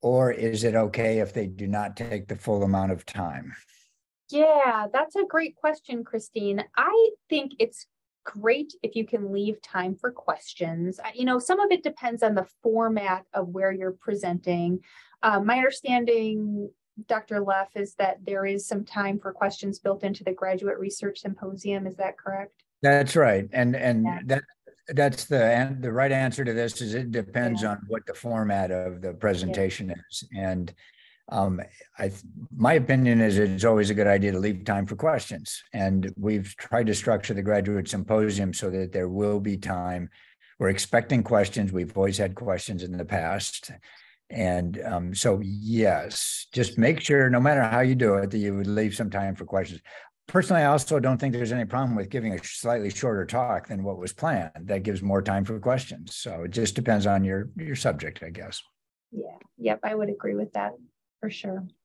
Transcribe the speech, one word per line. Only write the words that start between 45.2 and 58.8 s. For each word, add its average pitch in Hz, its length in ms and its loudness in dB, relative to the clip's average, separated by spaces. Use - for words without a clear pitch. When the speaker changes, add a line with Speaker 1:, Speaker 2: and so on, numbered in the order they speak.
Speaker 1:
yes, 104 1080 0
just - 280 0
make 151 200 6
sure, 139 300 4
no 123 100 4
matter 139 220 6
how 117 200 4
you 131 120 4
do 117 220 4
it, 98 160 0
that 107 80 -2
you 101 160 0
would 98 100 -2
leave 104 300 0
some 104 160 -4
time 98 240 -2
for 92 100 -12
questions. 90 360 -4
Personally, 175 360 4
I - 40 6
also 147 320 4
don't 127 200 2
think 135 140 0
there's 120 180 -2
any 120 140 0
problem 120 300 -2
with 95 140 -4
giving 113 240 -4
a 87 100 -6
sh-, - 160 -12
slightly 117 300 -2
shorter 101 360 -2
talk 120 420 -2
than 98 160 -6
what 98 160 -4
was 90 140 -8
planned. 92 540 -4
That 98 140 -2
gives 98 220 -4
more 98 180 2
time 98 240 0
for 110 140 -6
questions. 123 560 -2
So 85 280 -10
it 87 60 -6
just 107 260 -2
depends 110 300 2
on 98 180 4
your, 98 320 -2
your 156 200 -8
subject, 87 480 -4
I 82 80 -12
guess. 92 300 -14